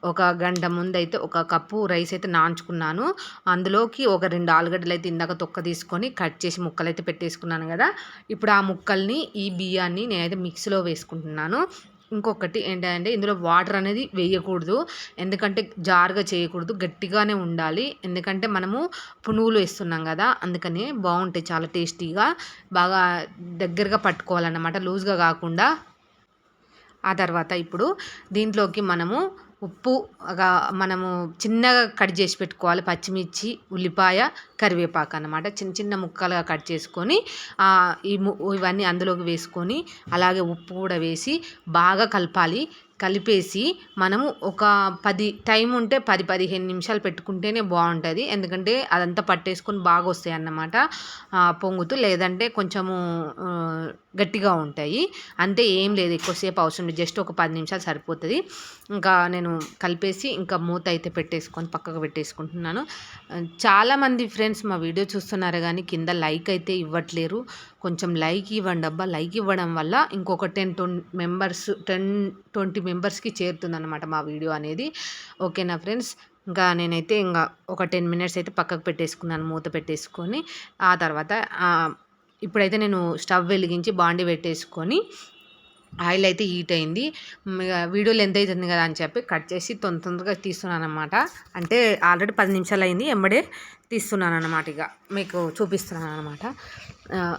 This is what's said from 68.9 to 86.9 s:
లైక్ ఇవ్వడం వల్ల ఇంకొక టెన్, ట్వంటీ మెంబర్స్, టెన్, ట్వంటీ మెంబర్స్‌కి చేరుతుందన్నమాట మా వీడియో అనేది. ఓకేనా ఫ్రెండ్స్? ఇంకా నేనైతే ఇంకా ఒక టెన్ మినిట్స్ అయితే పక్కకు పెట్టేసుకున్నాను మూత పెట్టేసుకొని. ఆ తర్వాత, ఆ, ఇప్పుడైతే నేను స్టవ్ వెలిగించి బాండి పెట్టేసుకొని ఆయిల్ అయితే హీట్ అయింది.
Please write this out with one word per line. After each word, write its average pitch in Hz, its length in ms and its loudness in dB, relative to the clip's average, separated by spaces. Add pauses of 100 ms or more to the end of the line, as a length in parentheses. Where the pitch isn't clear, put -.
లైక్ 175 320 -4
ఇవ్వడం 185 380 0
వల్ల 170 380 2
ఇంకొక 190 320 -2
టెన్, 185 300 -2
ట్వంటీ 180 420 -6
మెంబర్స్, 180 540 -4 (160)
టెన్, 190 220 -2 (440)
ట్వంటీ 190 280 -2
మెంబర్స్‌కి 190 600 -4
చేరుతుందన్నమాట 160 640 -6
మా 156 160 -2
వీడియో 151 300 -6
అనేది. 156 400 -6 (500)
ఓకేనా 180 360 -2
ఫ్రెండ్స్? 214 340 -6 (360)
ఇంకా 180 260 4
నేనైతే 170 460 2
ఇంకా 170 320 2 (180)
ఒక 185 140 -2
టెన్ 175 240 0
మినిట్స్ 175 300 -2
అయితే 175 140 -4
పక్కకు 170 300 -2
పెట్టేసుకున్నాను 165 640 -4
మూత 160 300 -6
పెట్టేసుకొని. 170 720 -6 (380)
ఆ 185 140 6
తర్వాత, 156 380 0 (180)
ఆ, 165 420 2 (480)
ఇప్పుడైతే 202 360 2
నేను 190 400 2
స్టవ్ 180 300 2
వెలిగించి 175 440 2
బాండి 175 340 4
పెట్టేసుకొని 170 720 -2 (1040)
ఆయిల్ 180 240 4
అయితే 185 180 2
హీట్ 175 280 -2
అయింది. 170 420 0 (340)